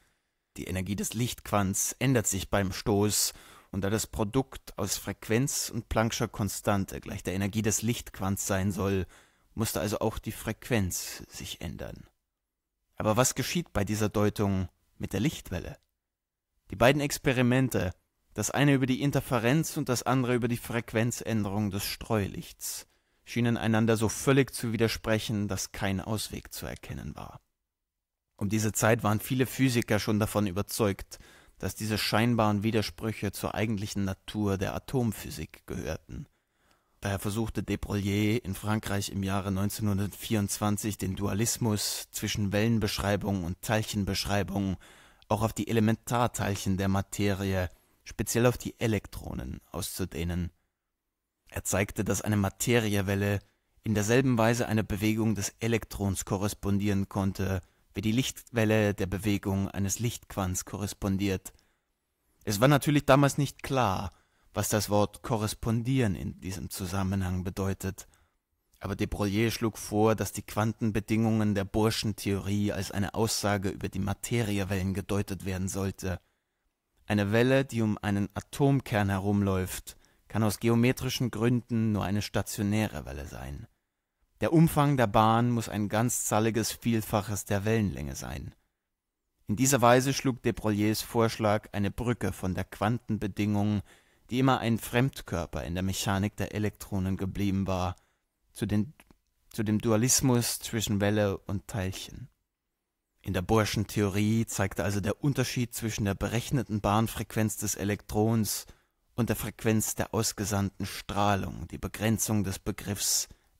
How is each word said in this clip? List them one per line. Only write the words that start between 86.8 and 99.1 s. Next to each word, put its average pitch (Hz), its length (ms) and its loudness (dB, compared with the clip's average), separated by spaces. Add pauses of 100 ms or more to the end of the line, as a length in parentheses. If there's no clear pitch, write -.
der 101 200 -2
Wellenlänge 82 500 0
sein. - 400 -10 (920)
In 104 80 0
dieser 131 240 4
Weise 127 320 8
schlug 127 300 -2
de 123 100 2
Brogliers 107 500 2
Vorschlag 113 720 2
eine 98 180 0
Brücke 110 420 -2
von 92 220 -4
der 95 100 -4
Quantenbedingung, 104 1200 0 (480)
die 120 80 0
immer 131 220 4
ein 113 180 0
Fremdkörper 98 840 -2
in 82 100 -6
der 92 80 -2
Mechanik 95 540 0
der - 180 -6
Elektronen 98 640 -2
geblieben 95 500 -2
war, 92 300 -2 (560)
zu - 140 -4
den, 104 260 0 (580)